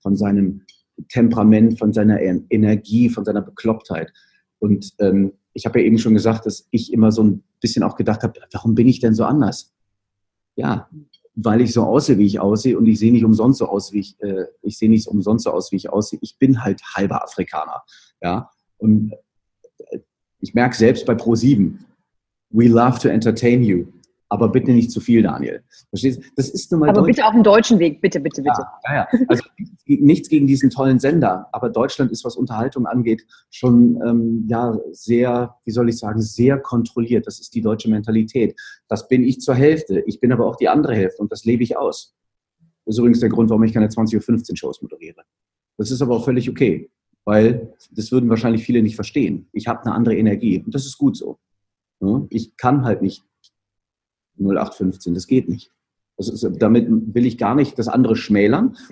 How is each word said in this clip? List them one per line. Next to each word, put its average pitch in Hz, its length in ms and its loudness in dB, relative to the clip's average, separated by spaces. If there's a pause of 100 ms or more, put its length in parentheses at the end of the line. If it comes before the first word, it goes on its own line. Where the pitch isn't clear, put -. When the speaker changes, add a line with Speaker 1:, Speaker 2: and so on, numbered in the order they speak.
Speaker 1:
von 101 140 -2
seinem 101 460 -2 (480)
Temperament, 113 680 4
von 107 160 0
seiner 107 260 2
En-, 90 300 -2
Energie, 107 600 0
von - 140 -8
seiner 101 180 -2
Beklopptheit. - 720 -6 (480)
Und, 104 400 -2
ähm, 98 340 2 (200)
ich - 120 -10
habe 113 140 0
ja - 60 2
eben 110 140 4
schon 110 140 2
gesagt, 110 320 0
dass - 260 -10
ich - 200 -4
immer 110 200 4
so 110 120 0
ein 104 200 2 (180)
bisschen 110 220 -2
auch 95 120 -4
gedacht - 280 -4
habe, - 160 -6 (120)
warum 110 220 -2
bin 113 140 4
ich 131 120 4
denn 113 140 2
so 110 120 0
anders? - 480 -2 (840)
Ja, 123 340 -6 (460)
weil 110 260 2
ich 113 100 0
so 117 120 2
aussehe, 123 340 2
wie 104 80 4
ich 101 140 0
aussehe 107 400 0
und 113 80 4
ich 110 100 4
sehe 113 140 2
nicht 117 140 4
umsonst 110 340 2
so 107 80 -4
aus, 98 260 -6
wie 104 60 -4
ich, - 220 -12
äh, 95 240 -6 (180)
ich - 160 -10
sehe 110 100 2
nicht 110 180 2
umsonst 107 360 -2
so - 80 -4
aus, 87 200 -6
wie - 40 -4
ich - 160 -8
aussehe. 104 320 -4
Ich - 160 -12
bin 131 240 2
halt 98 180 -4 (140)
halber 98 280 -4
Afrikaner, - 600 -10 (400)
ja. 90 260 -6 (300)
Und, 107 340 2 (800)
äh, - 80 -12 (400)
ich - 160 -6
merke 120 200 0
selbst 113 300 2
bei 123 80 0
Pro 113 220 0
sieben, 107 500 2 (640)
„We 117 180 4
love 120 320 4
to - 100 0
entertain 120 520 2
you.“ 92 240 0 (440)
Aber 110 200 0
bitte 127 240 2
nicht 117 180 2
zu - 80 -8
viel, 113 240 4
Daniel. 71 400 -6 (240)
Verstehst 120 320 -4
du? - 40 -18 (120)
Das 135 140 -4
ist - 200 -10
nun 165 120 0
mal 151 80 2
Speaker 2:
Aber 208 100 4
Speaker 1:
Deutsch- 190 160 4
Speaker 2:
bitte - 100 0
auf 220 60 2
dem 226 120 6
deutschen 214 360 6
Weg, 160 220 -2
bitte, 180 180 -2
bitte, 139 220 -6
bitte. 131 200 -2 (220)
Speaker 1:
Ja, 135 100 -6
ja, - 20 -2
ja. 233 340 -2
Also - 160 0 (120)
nichts - 280 -18
ge-, 143 160 0
nichts 147 260 4
gegen 143 200 2
diesen 135 220 2
tollen 135 300 0
Sender, 131 540 0
aber 113 160 -4
Deutschland 123 420 -2
ist, 113 140 -10
was 120 100 -10
Unterhaltung 120 520 -4
angeht, 113 380 -2 (240)
schon, 120 560 4
ähm, 117 440 -2
ja, 117 280 -2 (140)
sehr, 123 720 -2
wie 113 80 -8
soll 120 160 0
ich 113 100 -2
sagen, 107 240 -4
sehr 123 380 2
kontrolliert. 117 680 -4
Das - 140 -14
ist - 160 -14
die 113 60 -4
deutsche 110 280 -2
Mentalität. 110 680 -2 (300)
Das - 180 -6
bin 127 160 2
ich 131 160 -2
zur 135 160 -2
Hälfte. 143 460 2
Ich - 180 -6
bin 135 140 2
aber 117 120 0
auch - 120 -6
die - 100 0
andere 139 260 2
Hälfte 98 280 -2
und 104 100 -6
das - 140 -10
lebe 117 180 0
ich - 140 -4
aus. - 360 -8 (720)
Das 107 100 -6
ist 117 40 -2
übrigens 120 220 4
der 117 80 2
Grund, 113 200 2
warum 110 140 2
ich 113 100 0
keine 107 140 2
zwanzig 110 300 -2
Uhr 104 40 -4
fünfzehn - 360 -4
Shows - 240 -10
moderiere. - 400 -18 (560)
Das 110 120 -6
ist 127 120 -2
aber 123 160 0
auch 113 80 -6
völlig 123 240 -2
okay, 95 420 -2 (320)
weil 110 500 2 (180)
das 107 200 -10
würden 120 180 2
wahrscheinlich 113 360 0
viele 117 180 2
nicht 107 120 0
verstehen. 101 580 -6
Ich 110 160 -8
habe 117 140 -6
eine 113 100 -4
andere 113 240 0
Energie 107 480 0
und 110 100 -8
das 135 100 -6
ist 139 120 -16
gut 143 180 0
so. - 240 -14 (600)
Ja? 110 280 -2
Ich 113 280 -8
kann 127 260 0
halt 110 180 -2
nicht - 220 -6 (1160)
null 98 200 0
acht - 160 -8
fünfzehn, 87 400 -4
das 90 100 -10
geht - 240 0
nicht. - 220 -10 (440)
Das 104 140 -10
ist, 110 180 -6 (120)
damit 110 280 4
will 110 380 0
ich 117 140 -4
gar 107 160 -2
nicht 143 240 -2
das 113 80 -4
andere 120 280 2
schmälern 110 640 0 (140)